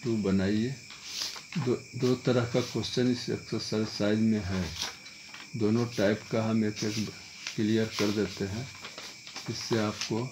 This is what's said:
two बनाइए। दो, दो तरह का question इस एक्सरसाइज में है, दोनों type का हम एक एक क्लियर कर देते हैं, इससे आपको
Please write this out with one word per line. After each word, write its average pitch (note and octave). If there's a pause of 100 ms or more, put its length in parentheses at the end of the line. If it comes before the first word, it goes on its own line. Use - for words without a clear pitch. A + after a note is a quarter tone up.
two A2+
बनाइए। G2+ (840)
दो, A#2+ (220)
दो B2 (100)
तरह A#2+
का B2+
question B2
इस A#2+
एक्सरसाइज G#2+
में A2
है, F#2 (920)
दोनों A2+ (100)
type G#2 (100)
का A2+
हम A2
एक G#2+
एक G#2+ (460)
क्लियर A2 (120)
कर G#2
देते G2+
हैं, G#2+ (840)
इससे A#2
आपको G#2+ (140)